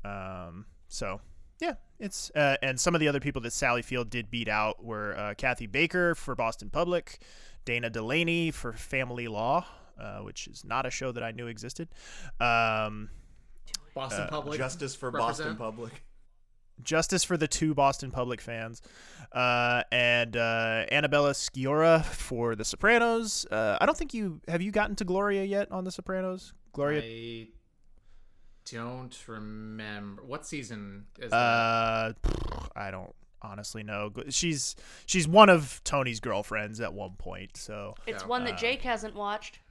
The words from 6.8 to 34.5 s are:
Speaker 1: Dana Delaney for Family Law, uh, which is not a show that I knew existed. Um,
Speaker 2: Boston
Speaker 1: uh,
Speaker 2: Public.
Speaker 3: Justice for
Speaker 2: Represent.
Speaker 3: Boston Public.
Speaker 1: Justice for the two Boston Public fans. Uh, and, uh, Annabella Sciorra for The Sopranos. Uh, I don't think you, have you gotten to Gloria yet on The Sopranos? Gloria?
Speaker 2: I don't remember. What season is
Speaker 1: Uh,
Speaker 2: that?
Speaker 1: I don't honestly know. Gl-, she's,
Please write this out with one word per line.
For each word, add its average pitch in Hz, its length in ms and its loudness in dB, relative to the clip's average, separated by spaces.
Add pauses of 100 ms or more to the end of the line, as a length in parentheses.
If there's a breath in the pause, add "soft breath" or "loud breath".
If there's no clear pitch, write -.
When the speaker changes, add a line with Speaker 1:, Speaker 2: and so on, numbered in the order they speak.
Speaker 1:
Dana 120 260 -2
Delaney 160 580 2
for 123 240 -6
Family 123 540 -4
Law, 117 360 2 (360 loud breath)
uh, 104 220 -10
which - 260 -10
is - 180 -16
not 123 220 -2
a - 20 -2
show 131 220 -4
that 117 100 -6
I 117 100 -4
knew 120 140 -8
existed. 117 420 -8 (520 loud breath)
Um, 110 720 2 (840 soft breath)
Speaker 2:
Boston 120 300 -4
Speaker 1:
uh, - 60 -4
Speaker 2:
Public. 147 280 -4
Speaker 3:
Justice 131 380 -4
for 127 160 -6
Speaker 2:
Represent. 117 260 0 (120)
Speaker 3:
Boston 110 60 -6
Public. 113 480 -8 (800)
Speaker 1:
Justice 160 440 2
for 180 100 0
the 151 120 2
two 156 280 2
Boston 139 340 4
Public 123 300 -2
fans. 113 420 -8 (520 loud breath)
Uh, 123 580 4
and, 120 460 4
uh, 113 520 2
Annabella 143 440 4
Sciorra 156 720 6
for 117 500 0
The 104 80 -6
Sopranos. 226 880 2
Uh, 214 300 4
I - 40 6
don't 294 120 4
think 320 160 -6
you, 202 340 -4
have 170 140 0
you 202 100 -2
gotten 208 240 2
to 214 80 -4
Gloria 196 400 2
yet 196 300 0
on 185 100 -4
The 185 80 -6
Sopranos? 185 640 -6 (180)
Gloria? 143 300 0
Speaker 2:
I 113 480 -10 (1200)
don't 123 440 -8 (120)
remember. 107 960 -10
What 143 220 -10
season 104 600 -10 (140)
is 120 140 -6
Speaker 1:
Uh, 113 800 4 (100)
Speaker 2:
that? - 520 -2
Speaker 1:
I 98 160 -8
don't 92 220 -12 (280)
honestly 107 420 -10
know. 104 300 -4
Gl-, 127 200 -8
she's, 156 420 0 (300 loud breath)